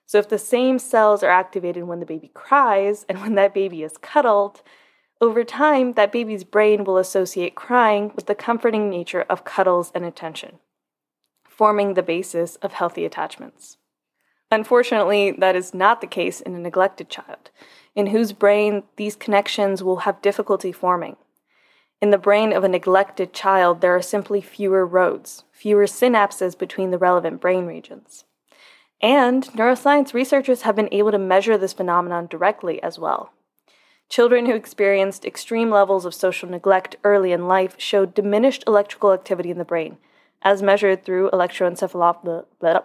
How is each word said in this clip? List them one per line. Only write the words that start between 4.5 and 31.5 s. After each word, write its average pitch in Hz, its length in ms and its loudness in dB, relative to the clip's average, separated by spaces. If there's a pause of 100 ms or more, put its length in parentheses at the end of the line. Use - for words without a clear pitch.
over 233 220 2
time, 262 500 0
that 208 180 2
baby's 214 320 -6
brain 208 400 2
will 190 140 0
associate 185 580 -2
crying 214 600 0
with - 100 -10
the 202 100 -4
comforting 220 540 -2
nature 175 400 -6
of - 160 -4
cuddles 180 500 0
and 175 80 -6
attention, 170 560 -14 (880)
forming 208 460 0
the 185 100 0
basis 170 540 -6
of - 160 -10
healthy 170 320 -6
attachments. - 720 -14 (760)
Unfortunately, 214 800 0
that 185 240 0
is 185 180 -8
not 196 280 2
the - 40 -12
case 180 360 -6
in 185 120 -12
a 175 60 -10
neglected 185 500 -2
child, - 400 -18 (460)
in 202 120 0
whose 214 260 0
brain 208 500 0 (140)
these 208 180 -8
connections 202 640 -2
will 185 180 -2
have - 220 -4
difficulty 196 500 -2
forming. 175 440 -4 (840)
In 208 100 4
the 202 80 6
brain 202 340 2
of 190 100 0
a 196 60 2
neglected 185 640 0
child, 180 480 2
there 180 140 4
are 180 60 0
simply 202 400 -4
fewer 190 440 -2
roads, - 640 -2
fewer 208 340 2
synapses 202 720 0
between 185 360 -6
the 180 80 -2
relevant 175 420 0
brain 180 240 0
regions. - 600 -18 (760)
And 254 520 2
neuroscience 254 600 2
researchers 262 480 0
have 220 140 0
been 208 160 -2
able 208 200 2
to 208 60 2
measure 196 400 2